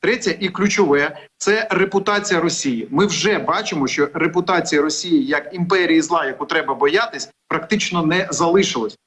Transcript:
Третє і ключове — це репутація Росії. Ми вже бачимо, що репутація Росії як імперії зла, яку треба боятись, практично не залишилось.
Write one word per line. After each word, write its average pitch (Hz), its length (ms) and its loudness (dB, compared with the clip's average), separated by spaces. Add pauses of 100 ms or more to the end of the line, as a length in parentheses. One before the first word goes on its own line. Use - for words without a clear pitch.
Третє 202 400 -2
і 190 80 -2
ключове — 175 680 2 (220)
це 214 320 0
репутація 190 720 0
Росії. 139 500 -2
Ми 160 160 2
вже 202 320 0
бачимо, 165 480 -2
що 143 280 0
репутація 165 680 0
Росії 151 440 0
як 147 280 -4
імперії 175 480 2
зла, 156 240 0
яку 135 200 -6
треба 143 280 -2
боятись, 165 560 0 (180)
практично 170 580 -2
не 180 240 0
залишилось. 170 760 0